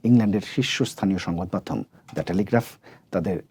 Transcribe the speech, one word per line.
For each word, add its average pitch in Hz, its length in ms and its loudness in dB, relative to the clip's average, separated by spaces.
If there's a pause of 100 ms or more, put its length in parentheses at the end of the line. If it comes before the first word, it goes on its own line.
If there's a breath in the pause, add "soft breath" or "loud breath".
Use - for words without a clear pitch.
ইংল্যান্ডের 107 480 4
শীর্ষস্থানীয় 104 720 -2
সংবাদমাধ্যম 92 520 -4 (360 soft breath)
দ্য - 140 -4
টেলিগ্রাফ 104 380 2 (440 loud breath)
তাদের 90 260 -2 (140)